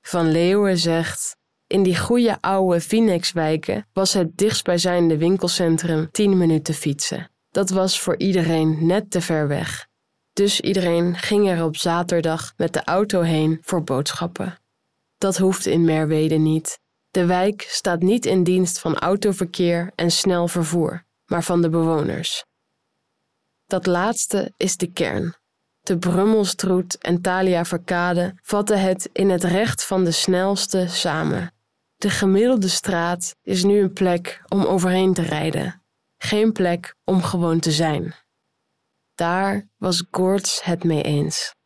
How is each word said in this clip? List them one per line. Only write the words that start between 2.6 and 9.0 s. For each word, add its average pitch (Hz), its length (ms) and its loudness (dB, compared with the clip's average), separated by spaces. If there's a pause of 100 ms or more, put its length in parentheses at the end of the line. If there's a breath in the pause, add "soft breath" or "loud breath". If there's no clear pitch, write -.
Vinex-wijken 175 1120 0
was 190 200 0
het 175 240 -2
dichtstbijzijnde 175 800 2
winkelcentrum 165 920 0
tien 202 280 2
minuten 160 360 2
fietsen. - 560 -6 (200)
Dat 185 200 0
was 185 300 0
voor - 180 -2
iedereen 165 680 2
net 185 240 0